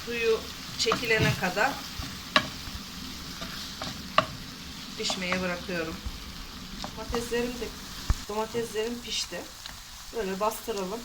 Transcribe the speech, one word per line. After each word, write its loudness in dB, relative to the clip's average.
Suyu 4
çekilene 6
kadar 6
pişmeye 2
bırakıyorum. 0
Domateslerim 0
de, -2
domateslerim 0
pişti. -2
Böyle 0
bastıralım. 0